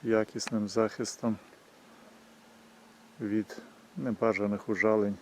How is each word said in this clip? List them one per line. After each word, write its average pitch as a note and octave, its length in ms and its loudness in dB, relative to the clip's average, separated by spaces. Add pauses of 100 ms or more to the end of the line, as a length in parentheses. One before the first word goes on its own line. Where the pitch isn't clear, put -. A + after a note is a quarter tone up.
якісним A2 640 0
захистом A2 680 -2 (1800)
від G#2+ 360 -2 (400)
небажаних G#2 720 0
ужалень G#2 520 2